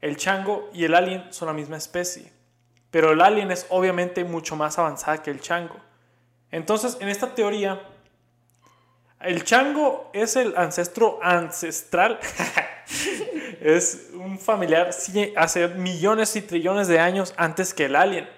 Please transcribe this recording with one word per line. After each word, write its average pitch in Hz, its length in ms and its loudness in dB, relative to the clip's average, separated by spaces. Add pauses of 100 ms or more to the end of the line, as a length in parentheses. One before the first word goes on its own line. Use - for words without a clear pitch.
el 147 160 -4
chango 196 560 -2
y 170 120 -2
el 160 100 2
alien 180 380 4
son - 160 -10
la 156 40 -4
misma 156 240 -8
especie. 175 560 -8 (600)
Pero 160 180 6
el 156 120 6
alien 202 280 6
es 180 200 -4
obviamente 180 520 0
mucho 165 320 -6
más 151 240 -2
avanzada 151 420 -2
que 151 120 -8
el 135 80 -8
chango. 170 360 -4 (760)
Entonces, 214 480 -2
en 196 80 -6
esta 202 260 -4
teoría, 208 480 -2 (1400)
el 175 240 -2
chango 285 680 2
es 220 240 0
el 240 200 0
ancestro 175 640 0
ancestral. 175 1040 0
<laughs> - 40 -6 (1300)
Es 165 540 2
un 190 240 -10
familiar 180 520 2
ci-, 202 460 -4
hace 175 320 2
millones 185 680 0
y 208 60 -4
trillones 180 460 0
de 170 120 6
años 185 360 0
antes 170 380 -2
que 147 120 0
el 135 100 0
alien. 180 420 2